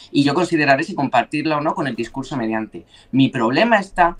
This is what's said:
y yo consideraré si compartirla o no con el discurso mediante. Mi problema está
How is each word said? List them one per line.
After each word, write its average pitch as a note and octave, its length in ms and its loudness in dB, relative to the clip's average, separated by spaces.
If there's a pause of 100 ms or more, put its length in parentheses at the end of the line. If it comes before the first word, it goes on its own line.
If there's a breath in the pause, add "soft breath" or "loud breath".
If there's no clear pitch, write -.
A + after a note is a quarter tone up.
y C#3+ 140 2
yo C#3+ 100 0
consideraré D3+ 500 2
si F3+ 120 -8
compartirla D3 640 -2
o D3 40 -4
no E3 140 -2
con E3 100 -4
el B2 100 -6
discurso C3 400 -8
mediante. A2 520 -6 (240 soft breath)
Mi C3 180 4
problema C#3+ 480 2
está F3 420 0